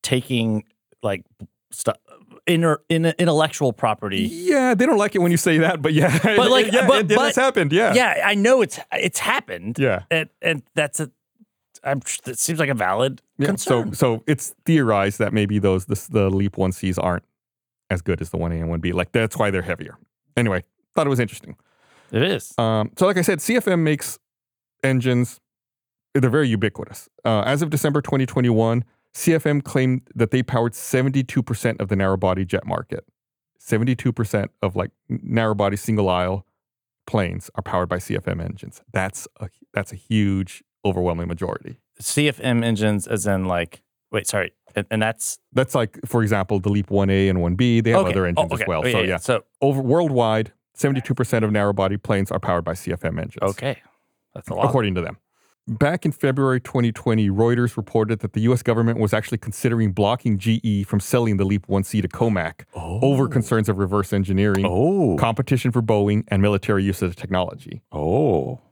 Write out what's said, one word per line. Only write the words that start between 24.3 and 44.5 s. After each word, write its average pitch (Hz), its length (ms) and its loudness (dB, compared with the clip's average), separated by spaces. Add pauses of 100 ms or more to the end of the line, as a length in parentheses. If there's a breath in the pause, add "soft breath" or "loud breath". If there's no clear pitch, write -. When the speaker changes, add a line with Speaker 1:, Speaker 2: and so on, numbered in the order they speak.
Speaker 2:
engines. 127 600 0 (720)
They're 131 160 4
very 143 180 2
ubiquitous. - 640 -4 (160)
Uh, 110 160 4
as 143 200 0
of 165 80 -2
December 147 320 0
twenty 135 240 0
twenty-one, 117 600 2 (280)
C - 200 2
F 156 120 2
M 147 140 2
claimed 127 440 0 (120)
that 117 160 0
they 127 100 2
powered 120 320 0
seventy-two 131 680 -2
percent - 380 -2
of 98 80 -4
the 101 80 0
narrow 95 180 2
body 92 300 0
jet 90 200 -4
market. - 400 -8 (540)
Seventy-two 117 540 0
percent 104 380 -2 (100)
of, 92 160 -2
like, 92 140 -4 (180)
n-, - 120 -4
narrow 113 320 0
body 101 220 2
single 104 320 0
aisle 92 380 -2 (600)
planes 90 480 -4
are - 60 -8
powered 90 280 -2
by 90 80 -2
C 98 180 -6
F 95 100 -6
M 92 140 -4
engines. - 420 -12 (120)
That's - 340 -4 (140)
a, 104 80 -10 (240)
that's 101 180 -4
a 98 60 -14
huge, 98 680 -2 (220)
overwhelming 90 420 -2
majority. - 500 -8 (220)
Speaker 1:
C 147 300 0
F 131 100 -6
M 120 240 0
engines, 107 420 0
as 104 220 -4
in, 95 220 0
like, 87 320 -4 (320)
wait, 107 140 -4
sorry, 92 260 -4 (240)